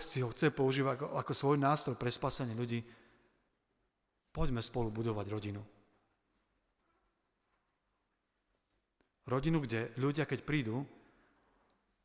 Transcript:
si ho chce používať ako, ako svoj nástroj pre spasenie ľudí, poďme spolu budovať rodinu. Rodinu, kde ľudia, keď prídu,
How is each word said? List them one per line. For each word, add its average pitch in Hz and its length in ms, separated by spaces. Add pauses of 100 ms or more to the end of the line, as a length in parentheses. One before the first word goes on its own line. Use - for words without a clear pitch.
si 127 240
ho 117 80
chce 151 200
používať 135 480
ako, 151 60 (140)
ako 131 120
svoj 139 280
nástroj 139 360
pre 123 120
spasenie 123 480
ľudí, 117 240 (1500)
poďme 135 280
spolu 113 320
budovať 110 400
rodinu. 104 300 (3500)
Rodinu, 143 400
kde 113 320
ľudia, 143 320
keď 131 160
prídu, 135 400 (1200)